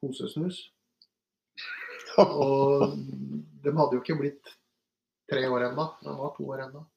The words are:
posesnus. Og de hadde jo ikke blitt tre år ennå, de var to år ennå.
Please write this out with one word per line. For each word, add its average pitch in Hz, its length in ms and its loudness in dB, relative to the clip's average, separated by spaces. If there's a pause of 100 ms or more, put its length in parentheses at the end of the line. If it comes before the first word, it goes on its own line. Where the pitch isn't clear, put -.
posesnus. 156 680 -6 (1500)
Og 139 760 6
de 139 760 -6
hadde 156 240 4
jo 123 60 2
ikke 156 180 -2
blitt 139 240 -4 (840)
tre 135 200 0
år 127 120 2 (120)
ennå, 151 300 -4
de 147 60 -12
var 143 280 -6
to 143 100 -8
år 135 120 -8 (100)
ennå. 147 180 -18 (100)